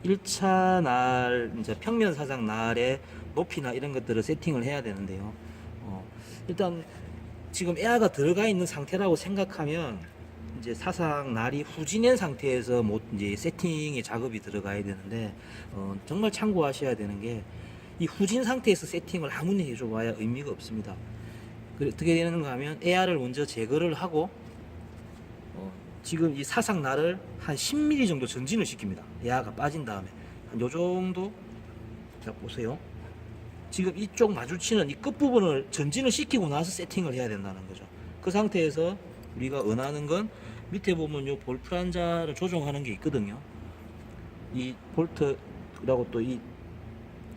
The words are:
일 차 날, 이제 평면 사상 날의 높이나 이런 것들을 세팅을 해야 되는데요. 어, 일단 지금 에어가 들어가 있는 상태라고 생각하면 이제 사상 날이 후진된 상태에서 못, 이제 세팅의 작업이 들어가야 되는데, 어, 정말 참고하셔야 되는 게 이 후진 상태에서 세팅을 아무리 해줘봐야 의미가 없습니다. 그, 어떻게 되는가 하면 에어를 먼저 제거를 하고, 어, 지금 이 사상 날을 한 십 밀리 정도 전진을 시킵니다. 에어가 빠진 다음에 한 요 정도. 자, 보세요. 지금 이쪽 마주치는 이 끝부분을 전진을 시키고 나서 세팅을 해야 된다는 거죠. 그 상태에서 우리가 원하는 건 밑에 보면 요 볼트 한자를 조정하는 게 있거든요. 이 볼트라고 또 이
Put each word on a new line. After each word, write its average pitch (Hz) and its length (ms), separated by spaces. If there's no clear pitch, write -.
일 190 180
차 185 600
날, 123 760
이제 107 220
평면 220 340
사상 135 320
날의 113 540
높이나 143 380
이런 131 180
것들을 113 320
세팅을 151 400
해야 139 180
되는데요. 98 520
어, 95 240
일단 170 380
지금 175 260
에어가 220 360
들어가 175 340
있는 180 200
상태라고 170 500
생각하면 160 840
이제 113 140
사상 147 600
날이 127 280
후진된 220 540
상태에서 123 680
못, 104 180
이제 101 220
세팅의 151 720
작업이 113 340
들어가야 101 460
되는데, 101 500
어, 98 240
정말 202 240
참고하셔야 147 640
되는 101 260
게 113 220
이 170 80
후진 214 360
상태에서 226 440
세팅을 165 460
아무리 160 380
해줘봐야 113 480
의미가 123 320
없습니다. 104 460
그, 139 100
어떻게 165 260
되는가 165 380
하면 143 300
에어를 180 340
먼저 127 280
제거를 147 500
하고, 170 340
어, 95 160
지금 160 320
이 139 80
사상 196 400
날을 151 360
한 151 180
십 - 200
밀리 302 320
정도 131 180
전진을 139 380
시킵니다. 101 380
에어가 117 320
빠진 147 300
다음에 98 240
한 117 100
요 123 80
정도. 185 640
자, 110 80
보세요. 117 440
지금 185 260
이쪽 214 360
마주치는 156 580
이 143 40
끝부분을 208 760
전진을 160 400
시키고 240 380
나서 160 240
세팅을 170 420
해야 127 140
된다는 98 400
거죠. 95 180
그 185 100
상태에서 175 640
우리가 131 260
원하는 135 440
건 196 220
밑에 190 240
보면 147 340
요 139 100
볼트 127 340
한자를 170 640
조정하는 147 480
게 120 120
있거든요. 113 440
이 127 200
볼트라고 139 1120
또 117 100
이 123 200